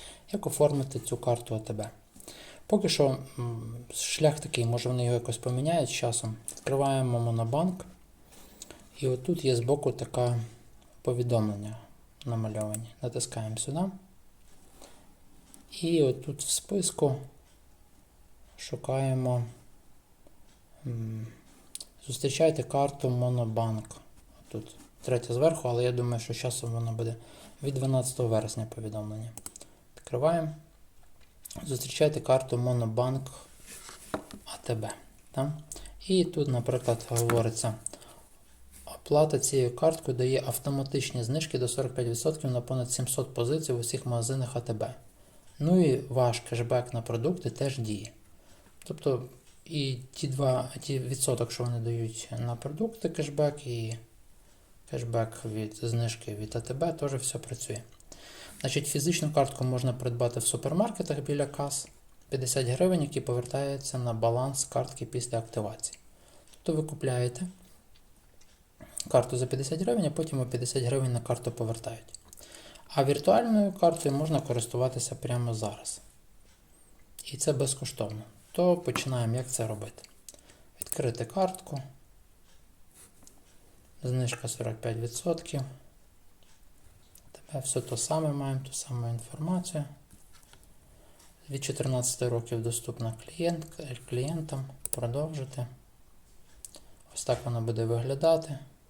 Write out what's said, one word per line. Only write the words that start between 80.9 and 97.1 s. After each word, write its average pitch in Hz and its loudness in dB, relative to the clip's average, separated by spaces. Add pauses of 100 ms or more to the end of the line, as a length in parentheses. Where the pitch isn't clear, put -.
картку. 185 0 (2250)
Знижка 127 -2
сорок 117 -4
п'ять 117 -4
відсотків. 135 -2 (1700)
Тепер - -10
все - -2
те 120 -6
саме 156 0
маємо, 135 -2
ту - -14
саму 120 -4
інформацію. 151 -2 (1700)
Від 139 -6
чотирнадцяти 127 0
років 117 -2
доступна 117 -4 (120)
клієнт-, 160 -4 (100)
клієнтам. 139 -2 (260)
Продовжити. 131 -2 (1500)